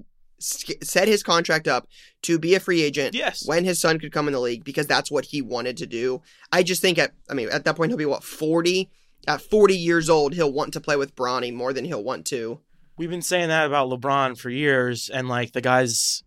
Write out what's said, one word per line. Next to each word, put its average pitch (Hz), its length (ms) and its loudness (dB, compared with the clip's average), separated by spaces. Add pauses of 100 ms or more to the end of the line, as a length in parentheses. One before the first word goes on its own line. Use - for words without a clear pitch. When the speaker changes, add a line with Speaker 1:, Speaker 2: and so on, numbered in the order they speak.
(400)
Speaker 1:
s-, - 240 -8 (180)
set 180 240 2
his 208 160 4
contract 170 460 2
up 127 180 0 (360)
to 170 140 0
be 165 200 4
a 185 40 4
free 175 220 2
agent 139 320 0
Speaker 2:
Yes. - 320 -4
Speaker 1:
when 170 180 2
his 180 140 0
son 160 220 2
could 156 100 -10
come 151 160 0
in 143 60 0
the 131 80 0
league 120 240 -2
because 143 240 -4
that's 143 200 2
what 139 180 -2
he 147 140 -6
wanted 120 360 -4
to 123 100 -10
do. 123 340 -4 (300)
I 180 140 4
just 180 180 -2
think 180 160 2
at, 147 140 2 (160)
I - 60 -6
mean, 117 160 -4
at 151 140 -4
that 156 120 0
point, 165 160 0
he'll 247 60 -4
be, 151 80 -2
what, 139 180 -2
forty? 170 640 0 (380)
At 147 120 0
forty 202 360 6
years 170 340 2
old, 147 240 4
he'll 156 180 2
want 139 200 -2
to 156 80 -8
play 147 160 0
with 139 180 -2
Bronny 123 400 -2
more 123 180 -4
than 123 120 -4
he'll 139 180 -6
want 123 240 -6
to. 120 320 -6 (380)
Speaker 2:
We've 165 120 -6
been 170 140 -6
saying 175 260 0
that 160 180 2
about 139 220 2
LeBron 131 480 0
for 123 140 -10
years, 127 580 0
and, 131 180 -4
like, 120 260 -2
the - 100 -4
guy's 127 640 2